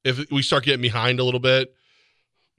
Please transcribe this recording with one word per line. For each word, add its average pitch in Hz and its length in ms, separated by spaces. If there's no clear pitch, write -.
if 131 280
we 139 100
start 135 240
getting 135 160
behind 123 400
a - 20
little 123 160
bit, 131 340